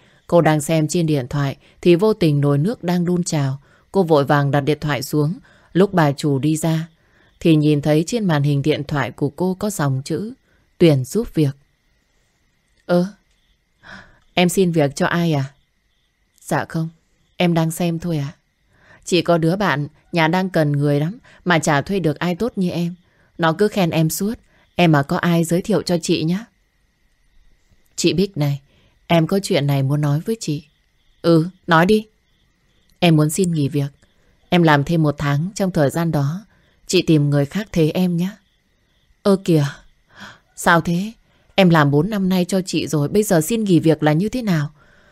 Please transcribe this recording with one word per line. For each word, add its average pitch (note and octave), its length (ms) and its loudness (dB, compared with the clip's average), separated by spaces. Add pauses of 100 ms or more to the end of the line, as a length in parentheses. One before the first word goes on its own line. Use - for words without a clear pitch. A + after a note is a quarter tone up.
(280)
Cô E3+ 140 4
đang D#3 200 2
xem D#3 260 0
trên E3 180 -2
điện C#3+ 220 -2
thoại C#3+ 300 -4 (240)
thì F3 140 4
vô G#3+ 180 2
tình D3+ 280 0
nồi C#3+ 160 2
nước F3+ 260 -2
đang F3 220 -2
đun F3 180 0
trào. C#3 380 -4 (300)
Cô F#3+ 120 2
vội D3+ 220 4
vàng C#3+ 260 2
đặt C#3+ 100 2
điện D3 200 -2
thoại C#3+ 220 -4
xuống. D3+ 360 -2 (340)
Lúc G3 200 2
bà D#3 180 2
chủ C#3 280 -2
đi D3+ 180 0
ra D#3+ 300 -2 (520)
thì E3 160 4
nhìn D3+ 260 2
thấy D3+ 260 2
trên A3+ 180 -4
màn D3+ 180 2
hình C#3+ 180 0
điện C3 220 -2
thoại C3 280 -4
của C#3+ 180 -4
cô F#3 300 -4
có G#3+ 100 -4
dòng C#3 360 -2
chữ G#3 280 -8 (440)
tuyển C#3+ 280 4
giúp - 280 -6
việc. C#3+ 240 0 (1300)
Ơ, F3 200 2 (1300)
em F3+ 160 2
xin F3+ 220 0
việc C#3+ 240 0
cho F3+ 100 -2
ai E3+ 280 0
à? C#3 200 -4 (880)
Dạ C#3 280 -4
không, E3 200 -6 (480)
em F3 160 0
đang D#3+ 180 0
xem E3+ 280 -4
thôi E3+ 180 -6
ạ. C#3+ 160 -8 (680)
Chỉ E3+ 180 0
có E3+ 160 2
đứa D#3+ 180 0
bạn D3 320 -2 (240)
nhà E3 160 2
đang F#3 220 0
cần D#3 220 0
người C#3+ 280 0
lắm F3 200 -4 (260)
mà E3+ 140 2
chả D3+ 220 0
thuê G3 180 -4
được D#3 200 -2
ai F3+ 160 -2
tốt A3+ 200 -4
như F3+ 140 -2
em. F3 260 -4 (420)
Nó E3 160 0
cứ G#3 140 0
khen F#3+ 220 -2
em D#3+ 200 0
suốt. G3+ 240 -6 (420)
Em F3 160 4
mà C#3+ 120 4
có F3+ 140 -6
ai E3+ 260 0
giới E3+ 180 -2
thiệu F#3+ 200 -2
cho F3 160 -2
chị E3 260 -2
nhá. F#3 220 -4 (1500)
Chị - 180 -2
Bích G3 240 -4
này, C#3+ 240 -2 (460)
em E3 200 2
có G3 160 0
chuyện C#3+ 240 -2
này C#3 160 0
muốn D3 180 -2
nói D3 240 0
với A3+ 140 -4
chị. D3+ 240 -6 (580)
Ừ, E3+ 260 4 (200)
nói E3+ 180 4
đi. G#3+ 220 2 (920)
Em E3 160 4
muốn D3+ 140 2
xin F3+ 220 -2
nghỉ D3 180 -2
việc. C#3 220 -4 (580)
Em F3 140 2
làm D3 200 4
thêm E3 200 0
một D3 140 0
tháng, D3 380 -2
trong F#3+ 160 -4
thời C#3+ 180 2
gian E3 220 -2
đó D3+ 340 -4 (420)
chị F3+ 140 0
tìm D3 280 2
người C#3+ 160 0
khác G#3 260 -8
thế D#3 220 0
em F3+ 240 0
nhé. F3+ 120 -2 (920)
Ơ G3 200 2
kìa, D#3 220 2 (920)
sao E3+ 260 2
thế? F3+ 300 -4 (440)
Em F#3+ 140 6
làm D3+ 220 4
bốn D3+ 180 2
năm G3 200 -2
nay F3+ 160 0
cho F#3+ 160 -2
chị D#3+ 260 -4
rồi, C#3+ 220 0
bây G#3 140 2
giờ F3 180 2
xin A3+ 220 -2
nghỉ F#3 160 4
việc D3+ 240 2
là D3+ 100 4
như F#3+ 160 0
thế B3+ 120 -6
nào? E3 280 -2 (420)